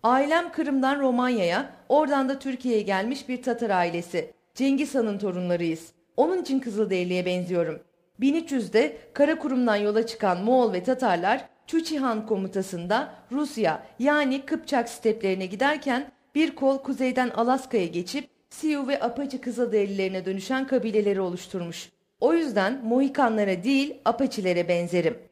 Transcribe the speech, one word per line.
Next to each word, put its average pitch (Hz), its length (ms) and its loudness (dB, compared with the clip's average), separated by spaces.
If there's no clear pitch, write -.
"Ailem 294 500 2
Kırım'dan 277 480 0
Romanya'ya, 247 720 0
oradan 277 400 2
da 269 100 -2
Türkiye'ye 247 440 -2
gelmiş 202 460 -2
bir 254 140 -6
Tatar 233 280 -2
ailesi. 175 600 -2
Cengiz 277 400 0
Han'ın 220 240 0
torunlarıyız. 175 760 -2
Onun 339 260 2
için 269 180 0
Kızılderiliye 180 640 0
benziyorum." 180 540 -2
Bin 277 140 4
üç 330 180 -2
yüzde 233 440 2
Karakurum'dan 269 640 2
yola 208 300 0
çıkan 185 380 -2
Moğol 240 280 4
ve 180 100 -2
Tatarlar 226 640 0
Çuçi 320 320 -2
Han 226 280 -2
komutasında 190 880 -2
Rusya 226 500 0
yani 277 480 2
Kıpçak 262 420 -2
steplerine 190 580 -2
giderken 254 640 -2
bir 320 200 2
kol 269 240 2
kuzeyden 254 520 0
Alaska'ya 233 560 0
geçip 175 380 -6
Sioux 285 380 -2
ve 277 140 0
Apache 262 380 -4
Kızılderililerine 196 840 0
dönüşen 196 420 -2
kabileleri 208 540 0
oluşturmuş. 175 680 -6
O 302 140 4
yüzden 254 500 0
Mohikanlara 226 800 2
değil 277 300 2
Apache'lere 185 640 0
benzerim. 175 500 0